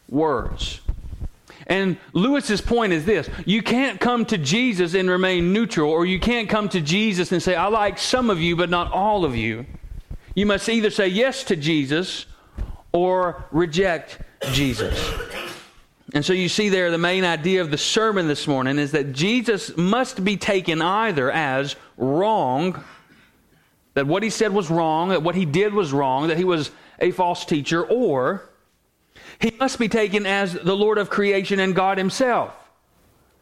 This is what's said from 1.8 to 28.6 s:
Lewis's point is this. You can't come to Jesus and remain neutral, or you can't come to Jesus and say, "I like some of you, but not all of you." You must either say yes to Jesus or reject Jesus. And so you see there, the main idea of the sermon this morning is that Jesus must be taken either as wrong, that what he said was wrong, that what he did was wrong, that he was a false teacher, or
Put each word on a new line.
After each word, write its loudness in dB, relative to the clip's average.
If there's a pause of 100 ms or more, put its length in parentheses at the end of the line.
Lewis's 0
point 2
is 0
this. 2 (160)
You 2
can't 0
come 2
to 0
Jesus 0
and 2
remain 2
neutral, 2
or 2
you 0
can't 0
come 0
to 0
Jesus 0
and 2
say, 0
"I 2
like 0
some 0
of 2
you, 2
but 0
not 0
all 2
of -2
you." -4 (720)
You 2
must 0
either 2
say 2
yes 0
to 0
Jesus -2 (640)
or 0
reject -2 (340)
Jesus. -2 (1120)
And -2
so 2
you 0
see 0
there, 2
the 0
main 2
idea 2
of -4
the 0
sermon 0
this -2
morning 0
is -2
that -2
Jesus -2
must 0
be 0
taken 0
either 0
as -2 (220)
wrong, 0 (1080)
that 0
what 0
he -2
said 0
was 0
wrong, 0
that 2
what 0
he 2
did 2
was 0
wrong, 0
that 0
he 2
was 0 (280)
a 2
false -2
teacher, 0
or 0 (880)